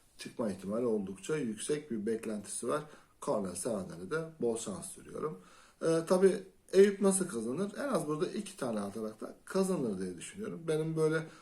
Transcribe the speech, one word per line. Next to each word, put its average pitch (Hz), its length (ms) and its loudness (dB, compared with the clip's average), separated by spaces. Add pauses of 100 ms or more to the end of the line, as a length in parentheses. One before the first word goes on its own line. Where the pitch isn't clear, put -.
(180)
çıkma - 340 -4
ihtimali 98 340 -2
oldukça 107 500 -2
yüksek 143 560 -2
bir 104 140 -2
beklentisi 110 640 -4
var. 151 160 -2 (380)
Korner 104 340 -2
sevenlere 95 560 -4
de 160 180 -2 (120)
bol 117 160 2
şans 90 400 -8
diliyorum. - 420 -8 (420)
Ee, 165 260 4
tabii 185 360 6 (300)
Eyüp 196 280 10
nasıl 190 260 4
kazanır? 127 500 -2
En 285 100 -4
az 165 200 0
burada 151 200 0
iki - 300 -6
tane 117 220 -2
atarak 107 420 -6
da - 140 -10 (100)
kazanır 156 560 0
diye 90 160 -4
düşünüyorum. - 500 -10
Benim 160 280 0
böyle 156 280 4 (180)